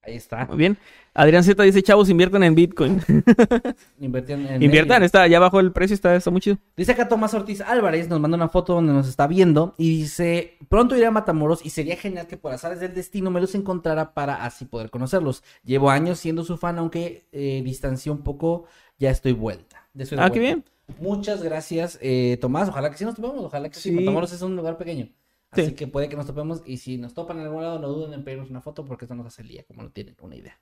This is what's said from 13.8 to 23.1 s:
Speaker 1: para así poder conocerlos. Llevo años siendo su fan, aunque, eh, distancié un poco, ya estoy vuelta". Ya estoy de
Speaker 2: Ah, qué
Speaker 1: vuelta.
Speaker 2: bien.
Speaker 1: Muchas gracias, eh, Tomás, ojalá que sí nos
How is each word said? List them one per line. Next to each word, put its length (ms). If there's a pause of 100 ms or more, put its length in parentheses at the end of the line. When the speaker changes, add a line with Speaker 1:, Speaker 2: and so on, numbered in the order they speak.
Speaker 1:
para 320
así 200
poder 240
conocerlos. 540 (200)
Llevo 260
años 300
siendo 240
su 140
fan, 220
aunque, 520
eh, 320
distancié 480
un 120
poco, 420 (340)
ya 120
estoy 200
vuelta". 600
Ya 100
estoy 140
de 60
Speaker 2:
Ah, 60
qué 100
Speaker 1:
vuelta. 240 (240)
Speaker 2:
bien. 120
Speaker 1:
Muchas 420
gracias, 600
eh, 400
Tomás, 280
ojalá 220
que 60
sí 80
nos 100